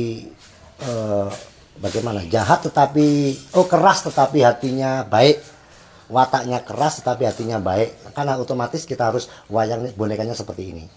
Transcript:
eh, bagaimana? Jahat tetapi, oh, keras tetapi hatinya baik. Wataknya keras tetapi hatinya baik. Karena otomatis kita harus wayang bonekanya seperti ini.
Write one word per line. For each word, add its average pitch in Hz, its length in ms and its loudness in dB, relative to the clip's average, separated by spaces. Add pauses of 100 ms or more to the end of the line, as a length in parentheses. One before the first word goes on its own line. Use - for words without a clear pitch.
(840)
eh, 107 440 -2 (520)
bagaimana? 101 480 -2
Jahat 110 400 2
tetapi, 143 640 2 (240)
oh, 180 80 6
keras 180 400 4
tetapi 143 400 2
hatinya 131 640 0
baik. 131 320 4 (680)
Wataknya 123 560 0
keras 135 400 -4
tetapi 123 240 -2
hatinya 113 320 -4
baik. 98 560 -2
Karena 143 240 -2
otomatis 123 480 -6
kita 120 240 -2
harus 120 160 -2 (240)
wayang 113 480 -2
bonekanya 107 400 -4
seperti 98 320 -10
ini. 82 140 -14 (120)